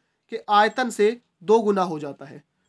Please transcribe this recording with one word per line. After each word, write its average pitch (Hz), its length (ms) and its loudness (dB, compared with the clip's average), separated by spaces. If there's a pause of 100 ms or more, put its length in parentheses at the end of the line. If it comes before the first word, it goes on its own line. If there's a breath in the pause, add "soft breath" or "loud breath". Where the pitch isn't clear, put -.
(320)
कि 226 60 -8 (100)
आयतन 214 420 2
से 220 300 0 (220)
दो 208 180 4
गुना 202 220 0
हो 170 160 -6
जाता 143 260 -14
है। 143 200 -20 (240)